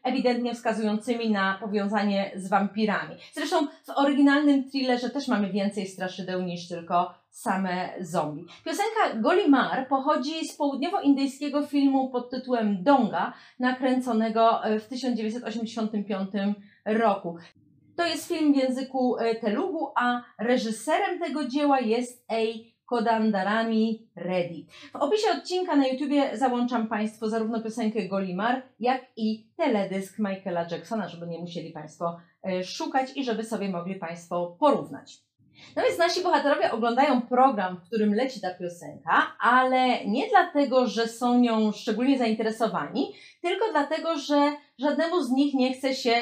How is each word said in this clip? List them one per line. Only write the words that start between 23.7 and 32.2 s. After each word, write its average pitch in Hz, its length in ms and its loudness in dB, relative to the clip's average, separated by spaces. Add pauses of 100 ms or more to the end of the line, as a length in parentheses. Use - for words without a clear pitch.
Reddy. 175 480 -4 (280)
W - 40 -14
opisie 415 420 2
odcinka 359 380 -2
na 269 100 6
YouTubie 269 500 0
załączam 240 520 0
Państwu 220 400 -4
zarówno 220 340 -2
piosenkę 220 460 -4
Golimar, 196 540 -2 (180)
jak 247 200 0 (160)
i 220 300 -4 (100)
teledysk 196 640 -2
Michaela 190 520 -4
Jacksona, 180 380 -6
żeby 170 180 -12
nie 170 120 -8
musieli 165 340 -10
Państwo, 170 480 -8 (220)